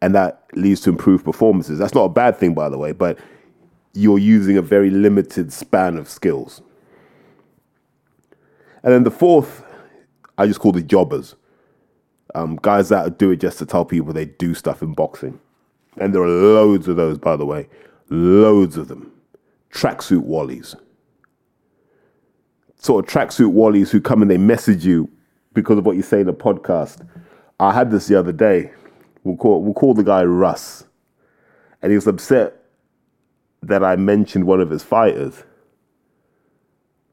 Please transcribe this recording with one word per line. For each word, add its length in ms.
and 100
that 300
leads 280
to 100
improved 340
performances. 540
That's 160
not 80
a 60
bad 280
thing, 160
by 160
the 80
way, 140
but 260
you're 260
using 380
a 40
very 300
limited 600
span 460
of 100
skills. 540
And 100
then 100
the 80
fourth, 520
I 80
just 140
call 120
the 120
jobbers. 520
Um, 260
guys 280
that 280
do 140
it 60
just 200
to 80
tell 200
people 280
they 120
do 280
stuff 300
in 100
boxing. 460
And 160
there 80
are 60
loads 600
of 80
those, 220
by 180
the 120
way. 200
Loads 680
of 100
them. 240
Tracksuit 520
wallies. 520
Sort 220
of 80
tracksuit 400
wallies 380
who 100
come 220
and 100
they 60
message 480
you 240
because 240
of 80
what 120
you 40
say 200
in 80
a 40
podcast. 720
I 140
had 180
this 160
the 100
other 140
day. 400
We'll 100
call, 260
we'll 120
call 200
the 100
guy 200
Russ. 640
And 100
he 60
was 100
upset 480
that 220
I 140
mentioned 480
one 160
of 80
his 140
fighters. 600